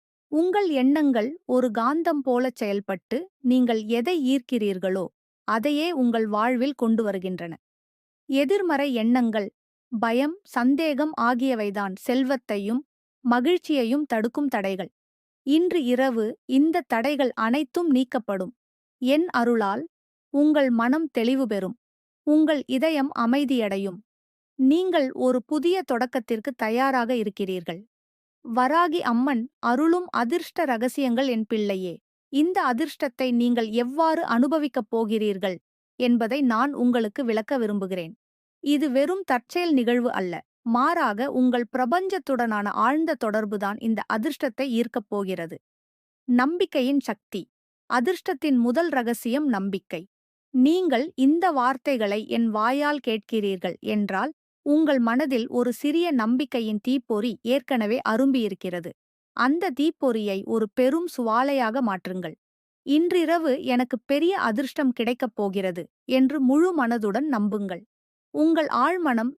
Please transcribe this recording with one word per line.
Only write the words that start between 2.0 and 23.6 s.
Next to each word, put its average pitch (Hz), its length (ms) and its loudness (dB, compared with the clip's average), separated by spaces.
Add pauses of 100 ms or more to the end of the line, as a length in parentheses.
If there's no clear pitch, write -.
போல 254 320 0
செயல்பட்டு 202 840 -6
நீங்கள் 240 440 2
எதை 254 540 0
ஈர்க்கிறீர்களோ 190 720 -2 (380)
அதையே 294 480 0
உங்கள் 240 340 0
வாழ்வில் 240 480 0
கொண்டு 226 280 2
வருகின்றன. 185 540 -4 (720)
எதிர்மறை 285 680 2
எண்ணங்கள், 226 580 0 (480)
பயம், 262 420 0
சந்தேகம் 285 800 0
ஆகியவைதான் 226 760 -2
செல்வத்தையும் 254 880 -2 (400)
மகிழ்ச்சியையும் 262 800 2
தடுக்கும் 240 440 -2
தடைகள். 196 420 -4 (560)
இன்று 330 380 2
இரவு 240 600 0
இந்த 311 420 2
தடைகள் 262 460 0
அனைத்தும் 285 640 0
நீக்கப்படும். 214 600 -2 (480)
என் 302 260 2
அருளால் 240 600 0 (460)
உங்கள் 285 360 4
மனம் 254 400 2
தெளிவு 254 360 0
பெறும். 196 300 -4 (500)
உங்கள் 302 400 4
இதயம் 285 520 0
அமைதியடையும். 226 800 0 (600)